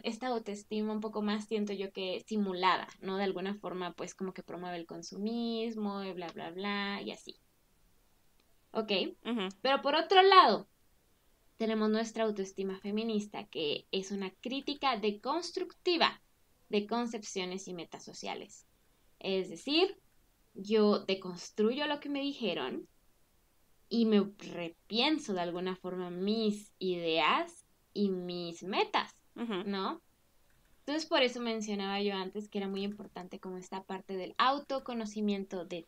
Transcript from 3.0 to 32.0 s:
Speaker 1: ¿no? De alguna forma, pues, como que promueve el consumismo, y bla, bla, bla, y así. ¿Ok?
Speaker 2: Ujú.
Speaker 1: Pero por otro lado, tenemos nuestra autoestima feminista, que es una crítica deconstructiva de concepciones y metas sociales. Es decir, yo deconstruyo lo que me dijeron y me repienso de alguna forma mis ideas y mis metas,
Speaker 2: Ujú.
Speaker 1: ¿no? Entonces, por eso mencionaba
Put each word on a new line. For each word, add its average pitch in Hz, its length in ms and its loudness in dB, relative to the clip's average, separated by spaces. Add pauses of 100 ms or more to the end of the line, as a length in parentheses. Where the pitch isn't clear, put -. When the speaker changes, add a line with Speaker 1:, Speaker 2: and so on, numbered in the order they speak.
Speaker 1:
¿no? 190 160 -4
De 202 80 0
alguna 190 300 -2
forma, 180 360 -6
pues, 180 240 -10
como 190 180 -8
que - 80 -14
promueve 175 360 -10
el 170 80 -10
consumismo, 214 1200 -4
y 190 80 -6
bla, 175 140 -8
bla, 165 240 -10
bla, 202 520 -4
y - 80 -8
así. - 240 -14 (1400)
¿Ok? 214 200 -2 (340)
Speaker 2:
Ujú. 220 240 -2 (120)
Speaker 1:
Pero 269 200 2
por 285 140 2
otro 330 260 8
lado, 349 460 10 (880)
tenemos 220 320 2
nuestra 220 340 0
autoestima 196 560 -2
feminista, 208 640 0
que 147 460 -2
es 190 200 -2
una 196 200 -4 (100)
crítica 269 560 -2
deconstructiva 285 1200 0 (480)
de 208 180 0
concepciones 214 800 -4
y 180 60 -10
metas - 300 -12
sociales. - 640 -12 (540)
Es 190 300 -2
decir, 320 480 2 (580)
yo 208 440 6
deconstruyo 190 880 0
lo 294 120 0
que 294 100 -8
me 285 120 -2
dijeron 233 680 -2 (1000)
y 233 160 4
me 208 220 6 (120)
repienso 220 960 -2
de 180 80 0
alguna 180 340 -2
forma 180 340 -6
mis 208 720 0
ideas 175 840 2 (280)
y 202 160 2
mis 175 540 -4
metas, 302 480 0 (240)
Speaker 2:
Ujú. 220 340 -4
Speaker 1:
¿no? 202 320 -2 (800)
Entonces, 302 280 -4
por 311 140 4
eso 247 180 2
mencionaba 208 600 -2